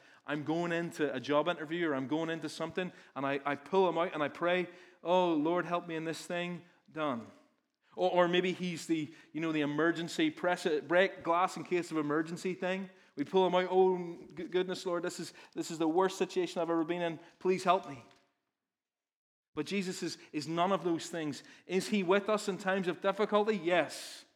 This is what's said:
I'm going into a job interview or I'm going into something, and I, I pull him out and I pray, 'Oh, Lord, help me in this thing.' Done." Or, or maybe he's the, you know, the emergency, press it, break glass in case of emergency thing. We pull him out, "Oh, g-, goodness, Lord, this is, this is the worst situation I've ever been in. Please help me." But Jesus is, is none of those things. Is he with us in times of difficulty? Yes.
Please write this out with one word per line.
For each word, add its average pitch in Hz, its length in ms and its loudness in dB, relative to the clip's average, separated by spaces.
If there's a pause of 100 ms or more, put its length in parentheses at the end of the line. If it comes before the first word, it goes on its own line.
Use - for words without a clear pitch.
(260)
I'm 147 180 -4
going 170 280 0
into 165 420 -2
a 127 60 -4
job 147 280 2
interview 165 400 -2
or 147 60 2
I'm 135 120 -2
going 160 240 0
into 156 180 -4
something, 165 420 -4 (240)
and 139 120 -4
I, 139 180 0
I 143 100 0
pull 185 340 2
him 165 100 0
out 175 160 0
and 151 80 0
I 139 60 0
pray, 175 380 0 (380)
'Oh, 175 300 4
Lord, 160 320 2
help 170 200 -2
me 170 80 -6
in 160 100 -4
this 160 200 -6
thing.' 175 380 -6 (300)
Done." 135 340 -4 (680)
Or, 180 140 2
or 180 180 6
maybe 180 240 2
he's 175 340 -6
the, 160 260 -2 (200)
you 151 80 -6
know, 160 120 -2
the 156 80 0
emergency, 156 680 0
press 175 340 -2
it, 151 240 0
break 180 340 4
glass 175 340 2
in 160 80 -10
case 175 260 0
of 156 80 -2
emergency 160 560 0
thing. 185 340 -4 (280)
We 143 80 -2
pull 190 220 4
him 175 80 2
out, 180 160 4
"Oh, 180 460 4 (180)
g-, 165 100 -10
goodness, 180 420 -2
Lord, 175 160 -2
this 175 180 -4
is, 151 140 -10 (200)
this 165 160 -6
is 165 60 -8
the 160 120 2
worst 185 280 2
situation 185 460 -2
I've 165 80 -2
ever 165 140 2
been 175 180 -2
in. 165 160 -2 (200)
Please 185 240 0
help 185 260 2
me." 131 140 -14 (1500)
But 151 120 -4
Jesus 185 360 -4
is, 160 140 -4 (160)
is 151 160 -6
none 170 240 2
of 170 120 0
those 165 220 0
things. 151 360 -6 (240)
Is 180 220 -2
he 214 140 2
with 202 260 2
us 208 200 0
in 185 80 -2
times 190 320 -2
of 170 140 -4
difficulty? 208 600 2
Yes. 160 640 0 (120)